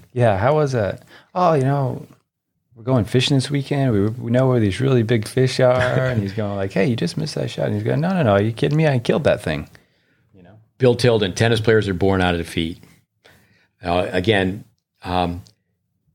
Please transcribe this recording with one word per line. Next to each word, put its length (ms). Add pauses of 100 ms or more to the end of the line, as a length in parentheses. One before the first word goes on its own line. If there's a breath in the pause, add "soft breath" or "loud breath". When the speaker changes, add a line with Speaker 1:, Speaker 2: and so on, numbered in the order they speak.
(140)
Speaker 1:
Yeah, 240
how 180
was 160
that? 320 (320 loud breath)
"Oh, 180
you 100
know, 440 (680)
we're 100
going 220
fishing 320
this 140
weekend. 400
We, 160
we 240
know 160
where 140
these 200
really 220
big 240
fish 320
are." 480
And 140
he's 120
going 220
like, 180
"Hey, 140
you 80
just 220
missed 180
that 160
shot." 160
And 80
he's 80
going, 180
"No, 80
no, 140
no. 80
Are 100
you 100
kidding 260
me? 100
I 120
killed 260
that 180
thing." 260 (640 soft breath)
You 100
know? 120 (240)
Speaker 2:
Bill 160
Tilden, 380
"Tennis 280
players 260
are 60
born 280
out 120
of 60
defeat." 420 (1000 soft breath)
Uh, 280
again, 520 (400)
um, 400 (720)